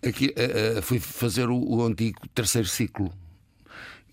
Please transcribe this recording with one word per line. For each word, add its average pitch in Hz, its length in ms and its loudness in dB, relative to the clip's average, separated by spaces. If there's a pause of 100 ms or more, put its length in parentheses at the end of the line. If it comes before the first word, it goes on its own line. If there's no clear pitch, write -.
Aqui, 135 300 2
eh, 113 420 2
eh, - 40 -2
fui 123 180 2
fazer 120 500 0
o, 123 80 2
o 120 260 2
antigo 113 440 0
terceiro 110 400 0
ciclo, 95 440 -2 (1000)